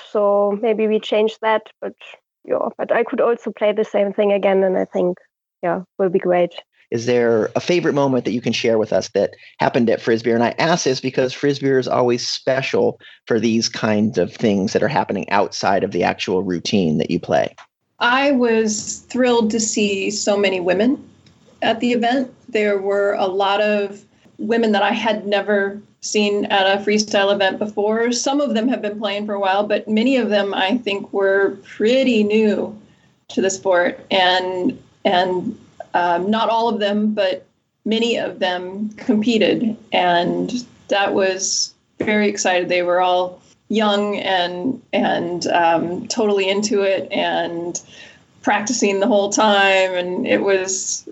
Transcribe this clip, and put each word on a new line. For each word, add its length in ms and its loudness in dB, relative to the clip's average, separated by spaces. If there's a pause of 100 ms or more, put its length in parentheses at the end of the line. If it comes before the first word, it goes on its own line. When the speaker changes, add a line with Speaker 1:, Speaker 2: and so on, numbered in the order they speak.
(100)
Speaker 1:
So 500 2
maybe 280 2
we 120 2
change 400 0
that. 300 0 (100)
But 140 -8 (500)
yeah, 320 -2
but 160 -4
I 120 2
could 160 -6
also 320 0
play 200 0
the 120 0
same 280 0
thing 200 2
again, 320 2
and 120 2
I 80 0
think, 340 -2 (440)
yeah, 200 -2 (160)
will 100 2
be 100 2
great. 360 0 (360)
Speaker 2:
Is 140 -4
there 500 2
a 60 0
favorite 320 0
moment 320 0
that 80 -4
you 80 -2
can 140 -2
share 240 2
with 160 0
us 160 0
that 240 0 (260)
happened 300 2
at 100 0
Frisbee? 300 0
And 120 2
I 160 0
ask 260 0
this 160 0
because 340 -2
Frisbee 340 -2
is 180 2
always 400 0
special 720 -2 (280)
for 120 2
these 300 2
kinds 480 0
of 160 0
things 400 0
that 100 2
are 60 0
happening 400 -2
outside 560 0
of 80 -4
the 100 -2
actual 400 -2
routine 540 0
that 140 -2
you 100 -2
play. 340 -2 (460)
Speaker 3:
I 300 2
was 720 0 (100)
thrilled 400 2
to 100 -2
see 500 -2
so 260 0
many 240 0
women 460 0 (540)
at 200 -2
the 120 0
event. 400 0 (160)
There 300 0
were 340 0
a 140 -2
lot 340 0
of 420 -2 (360)
women 340 0
that 100 2
I 100 0
had 340 -2
never 560 0 (180)
seen 460 0
at 320 2
a 40 -6
freestyle 520 2
event 240 0
before. 540 -2
Some 280 -2
of 140 0
them 140 0
have 120 -2
been 180 -6
playing 280 -4
for 80 -4
a 60 -4
while, 260 2
but 220 -2
many 280 2
of 140 0
them, 240 0
I 240 0
think, 340 -6
were 520 2
pretty 580 2
new 520 2 (540)
to 140 -4
the 80 2
sport. 500 0 (100)
And, 720 0 (240)
and 540 0 (360)
um, 360 0
not 200 0
all 180 2
of 120 -2
them, 340 0
but 320 -2 (380)
many 340 0
of 200 -6
them 520 -4
competed, 840 0 (160)
and 600 0 (360)
that 260 0
was 600 -2 (240)
very 300 0
excited. 400 -2
They 140 0
were 180 0
all 400 0 (280)
young 500 0
and, 640 -2 (120)
and, 560 -2
um, 600 0
totally 400 0
into 340 0
it 280 0
and 720 -4 (600)
practicing 580 0
the 60 2
whole 240 2
time, 640 4
and 320 -2
it 160 2
was 680 -2